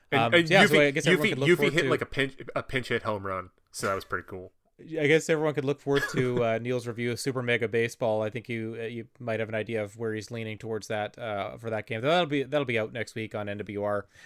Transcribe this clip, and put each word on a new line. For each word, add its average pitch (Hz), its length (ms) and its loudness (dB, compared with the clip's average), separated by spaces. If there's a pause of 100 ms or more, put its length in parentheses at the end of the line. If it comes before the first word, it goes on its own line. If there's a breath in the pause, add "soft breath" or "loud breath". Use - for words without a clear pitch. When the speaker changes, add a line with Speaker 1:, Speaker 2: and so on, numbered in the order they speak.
(120)
Speaker 1:
And, - 100 4
Speaker 2:
Um, 117 120 2
Speaker 1:
and 170 140 6
Speaker 2:
so 165 60 4
yeah, 190 100 10
Speaker 1:
Yuffie, - 60 8
Speaker 2:
so 151 120 6
I 143 100 6
guess 143 140 -2
everyone 175 220 4
Speaker 1:
Yuffie, - 20 0
Speaker 2:
could 135 100 -2
look 139 100 4
Speaker 1:
Yuffie 175 80 8
Speaker 2:
forward 170 160 2
Speaker 1:
hit, 165 100 2
Speaker 2:
to 135 80 2
Speaker 1:
like, 147 100 2
a 131 60 -6
pinch, 139 280 -2 (200)
a 127 80 -2
pinch 127 260 -4
hit 120 140 0
home 104 220 -4
run, 92 260 -6 (200)
so - 160 -4
that 98 80 2
was 92 80 -4
pretty 92 240 -6
cool. 92 240 -12 (480)
Speaker 2:
I 151 60 2
guess 156 240 4
everyone 156 240 2
could 135 120 -2
look 135 140 -2
forward 139 240 2 (100)
to, 123 300 2
uh, 113 140 2
<laughs> 117 40 -6
Neil's 120 260 -4
review 120 240 -4
of 113 80 -4
Super 127 240 -4
Mega 120 240 2
Baseball. 113 560 0
I 107 80 -4
think 110 180 -10
you, 113 320 -6
uh, 113 40 -6
you 117 220 -10 (120)
might 113 200 -2
have 110 80 -4
an 110 80 -4
idea 110 280 -2
of 104 140 -10
where 110 180 -4
he's 107 160 -8
leaning 110 260 -6
towards 113 300 -6
that, 107 300 -4
uh, 104 400 -4
for 113 120 -10
that 107 160 -4
game. 113 160 -6
That'll 165 240 2
be, 143 180 0
that'll 139 220 -2
be 117 140 0
out 107 120 -4
next 110 220 -8
week 110 220 -6
on 104 120 -6
N 101 120 -6
W 101 240 -6
R. 104 240 -2 (180 loud breath)